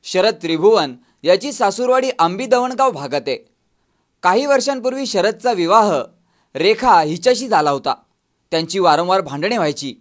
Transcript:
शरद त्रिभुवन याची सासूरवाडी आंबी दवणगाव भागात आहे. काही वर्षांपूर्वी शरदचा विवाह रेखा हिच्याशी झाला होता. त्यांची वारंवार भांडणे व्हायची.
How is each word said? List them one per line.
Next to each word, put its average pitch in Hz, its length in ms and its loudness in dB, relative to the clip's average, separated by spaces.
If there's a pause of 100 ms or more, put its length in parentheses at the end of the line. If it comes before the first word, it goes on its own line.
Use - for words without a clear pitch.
शरद 202 380 0
त्रिभुवन 165 520 0 (280)
याची 190 300 0
सासूरवाडी 247 680 0
आंबी 180 280 -2
दवणगाव 247 440 0
भागात 143 360 -6
आहे. 131 100 -4 (840)
काही 208 240 2
वर्षांपूर्वी 262 600 -2
शरदचा 214 460 -2
विवाह 180 500 2 (520)
रेखा 208 460 4
हिच्याशी 202 480 -2
झाला 156 220 2
होता. 139 240 -4 (560)
त्यांची 165 280 -4
वारंवार 175 420 2
भांडणे 156 360 -4
व्हायची. 147 440 -4